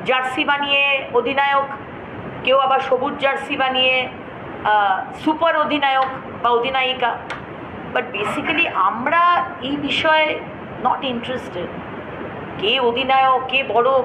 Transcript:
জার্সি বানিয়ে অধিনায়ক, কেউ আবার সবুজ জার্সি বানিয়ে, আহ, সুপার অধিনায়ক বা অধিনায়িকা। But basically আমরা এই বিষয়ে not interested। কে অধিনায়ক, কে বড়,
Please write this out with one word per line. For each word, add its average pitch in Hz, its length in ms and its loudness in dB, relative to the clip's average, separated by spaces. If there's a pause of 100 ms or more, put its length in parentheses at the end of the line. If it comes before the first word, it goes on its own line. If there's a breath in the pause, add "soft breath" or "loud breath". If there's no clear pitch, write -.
জার্সি 262 400 0
বানিয়ে 277 720 2
অধিনায়ক, 277 500 2 (800)
কেউ 262 140 6
আবার 262 220 4
সবুজ 262 380 0
জার্সি 269 380 -2
বানিয়ে, 254 520 2 (560)
আহ, 202 500 2 (100)
সুপার 311 320 2
অধিনায়ক 277 500 2 (360)
বা 233 80 4
অধিনায়িকা। 247 680 2 (800)
But 247 80 0 (140)
basically 302 580 -2
আমরা 285 680 2 (180)
এই 277 140 -4
বিষয়ে 311 640 2 (440)
not - 160 2
interested। 240 680 -6 (920)
কে 240 220 2
অধিনায়ক, 254 680 4
কে 262 200 0
বড়, 240 360 4